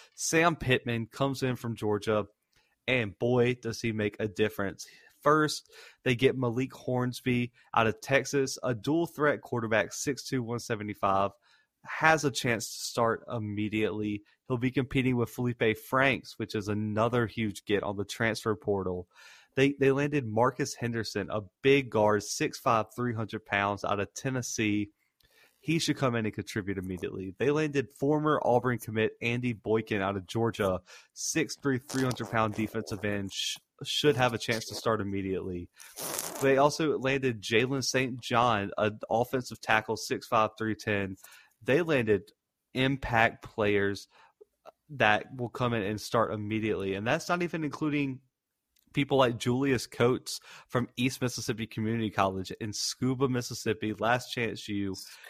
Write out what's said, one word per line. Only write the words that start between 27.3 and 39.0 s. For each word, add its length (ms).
They 140
landed 400
former 520
Auburn 360
commit 420
Andy 320
Boykin 480
out 160
of 100
Georgia, 540
six 420
three, 220
three 260
hundred 280
pound 240
defensive 500
end, 260
sh-, 260
should 320
have 180
a 60
chance 260
to 100
start 260
immediately. 680
They 160
also 400
landed 460
Jalen 400
Saint 380
John, 580
an 280